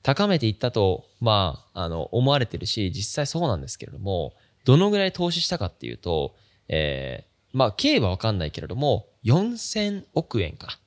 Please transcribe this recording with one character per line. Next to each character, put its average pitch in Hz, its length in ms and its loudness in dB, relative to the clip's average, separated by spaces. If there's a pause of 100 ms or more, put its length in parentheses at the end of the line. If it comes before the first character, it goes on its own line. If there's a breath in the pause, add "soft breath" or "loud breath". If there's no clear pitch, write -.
高 190 240 2
め 190 100 4
て 117 100 2
い 107 40 2
っ - 60 -4
た 120 140 -2
と、 98 340 2 (140)
ま 101 540 2
あ、 95 100 -6
あ 85 60 -4
の、 82 220 -4
思 127 200 4
わ 143 60 4
れ 123 80 2
て - 120 -8
る - 100 -6
し、 95 260 -2
実 - 220 -6
際 147 100 0
そ 165 140 -4
う 170 80 0
な 101 100 0
ん 69 40 -6
で 65 80 -10
す - 100 -8
け - 80 -12
れ - 40 -18
ど - 80 -14
も、 92 360 -4 (300 soft breath)
ど 131 120 10
の 196 120 6
ぐ 208 80 2
ら 196 80 2
い 185 60 0
投 175 200 -2
資 165 100 -2
し - 60 -2
た 170 100 -2
か 98 80 -4
っ - 80 -6
て 62 140 -12
い 58 60 -8
う 58 40 -12
と、 78 380 -2 (320 soft breath)
え 69 580 -2
ー、 - 320 -12
ま 131 80 6
あ、 107 60 0
計 285 280 2
は 104 100 2
わ 92 80 -2
か 113 140 -2
ん 101 60 -2
な 82 80 -2
い 73 60 -6
け - 100 -10
れ 78 60 -10
ど 87 80 -8
も、 131 320 0 (160)
四 202 340 2
千 208 560 -4
億 - 280 -2
円 80 160 -4
か。 - 300 -14